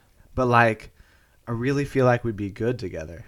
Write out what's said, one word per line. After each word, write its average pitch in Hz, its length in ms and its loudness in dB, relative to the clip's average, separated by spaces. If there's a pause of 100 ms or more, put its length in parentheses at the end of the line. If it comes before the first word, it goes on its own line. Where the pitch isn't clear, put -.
(320)
But, 127 140 0
like, 117 460 2 (560)
I - 20 -8
really 135 340 -2
feel 131 220 2
like 120 180 4
we'd 113 120 -4
be 101 140 -6
good 113 280 -4
together. 85 500 -10